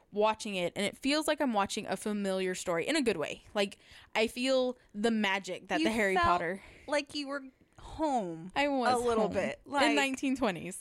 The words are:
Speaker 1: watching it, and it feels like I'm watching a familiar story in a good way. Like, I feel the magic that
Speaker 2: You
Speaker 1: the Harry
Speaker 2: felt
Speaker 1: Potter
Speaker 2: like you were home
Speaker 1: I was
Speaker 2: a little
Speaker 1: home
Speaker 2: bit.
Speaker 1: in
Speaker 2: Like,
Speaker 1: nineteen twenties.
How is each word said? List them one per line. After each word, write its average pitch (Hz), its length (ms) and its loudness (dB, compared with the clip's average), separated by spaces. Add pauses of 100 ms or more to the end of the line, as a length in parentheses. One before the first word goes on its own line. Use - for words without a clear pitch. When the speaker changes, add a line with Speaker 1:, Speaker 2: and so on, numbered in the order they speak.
(120)
Speaker 1:
watching 208 440 0
it, 175 200 -2
and 190 80 -2
it - 140 -4
feels 294 300 0
like 302 120 0
I'm 269 140 0
watching 202 340 0
a - 80 -2
familiar 190 600 -2
story 170 320 -2
in 294 80 0
a 311 80 2
good 208 140 2
way. 147 260 -6 (100)
Like, 202 240 0 (380)
I 220 100 2
feel 254 520 0 (180)
the 220 160 2
magic 190 560 -2
that 185 120 0
Speaker 2:
You 311 60 2
Speaker 1:
the 330 60 2
Harry 196 240 2
Speaker 2:
felt 175 100 4
Speaker 1:
Potter 180 360 0 (260)
Speaker 2:
like 294 260 -2
you 294 140 -6
were 277 160 -8 (340)
home 190 800 -2
Speaker 1:
I 285 120 2
was 254 260 4
Speaker 2:
a 247 40 4
little 233 280 2
Speaker 1:
home 180 80 -2
Speaker 2:
bit. 175 320 -2
Speaker 1:
in - 60 -14
Speaker 2:
Like, 285 240 4
Speaker 1:
nineteen 269 400 0
twenties. 180 460 -2